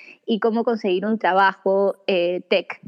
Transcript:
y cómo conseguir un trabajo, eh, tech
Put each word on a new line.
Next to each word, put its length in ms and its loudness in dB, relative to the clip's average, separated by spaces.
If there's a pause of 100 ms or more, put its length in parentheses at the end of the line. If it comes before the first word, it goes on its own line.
(260)
y 140 -2
cómo 240 0
conseguir 420 -2
un 120 -2
trabajo, 800 2 (120)
eh, 420 0
tech 380 -2